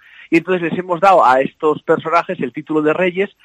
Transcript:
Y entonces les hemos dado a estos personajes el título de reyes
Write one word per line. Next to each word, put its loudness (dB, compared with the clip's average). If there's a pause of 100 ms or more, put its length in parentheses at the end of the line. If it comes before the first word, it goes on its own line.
(300)
Y 2
entonces -2
les -4
hemos -6
dado 6
a 4
estos -4
personajes -2
el -6
título -4
de 0
reyes -2 (160)